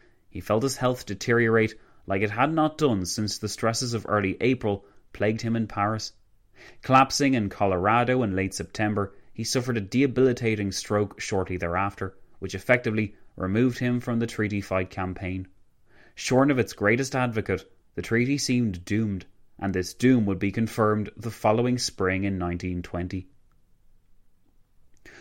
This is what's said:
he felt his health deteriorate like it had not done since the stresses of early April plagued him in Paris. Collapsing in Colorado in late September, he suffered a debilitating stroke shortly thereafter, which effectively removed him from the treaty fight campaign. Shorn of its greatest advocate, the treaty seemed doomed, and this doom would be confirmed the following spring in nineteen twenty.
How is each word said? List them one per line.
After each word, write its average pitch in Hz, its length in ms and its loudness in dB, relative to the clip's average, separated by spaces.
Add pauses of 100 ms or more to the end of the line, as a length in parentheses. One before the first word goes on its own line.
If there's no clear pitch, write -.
(300)
he 90 100 -12
felt 107 240 0
his 135 140 -2
health 127 280 -2
deteriorate 113 720 2 (320)
like 98 160 0
it 107 80 0
had 131 200 2
not 156 280 0
done 110 260 2
since 107 320 -4
the 104 120 -6
stresses 117 440 -2
of 110 160 -4
early 98 320 0
April 113 440 0 (280)
plagued 110 280 0
him 117 140 -2
in 113 120 -2
Paris. 107 460 -4 (680)
Collapsing 135 540 4
in 107 120 0
Colorado 110 760 2
in 98 120 -2
late 95 200 -2
September, 104 580 -2 (200)
he 117 100 -8
suffered 120 340 -2
a 104 40 -2
debilitating 117 880 2
stroke 104 480 -2
shortly 95 380 -2
thereafter, 92 600 -4 (220)
which 95 160 -8
effectively 110 580 0 (220)
removed 110 420 0
him 123 220 -2
from 120 180 -4
the 117 80 0
treaty 104 360 -2
fight 95 280 -2
campaign. 92 580 -6 (680)
Shorn 131 340 4
of 131 80 2
its 110 160 0
greatest 120 420 2
advocate, 110 540 -2 (240)
the - 80 -6
treaty 123 380 0
seemed 110 440 0
doomed, 104 420 -2 (340)
and 98 160 -2
this 92 180 -2
doom 123 320 4
would 95 140 0
be 98 120 0
confirmed 107 640 0
the 113 140 -8
following 120 480 2
spring 95 460 -2
in 98 160 -2
nineteen 87 420 -4
twenty. 90 460 -8 (1900)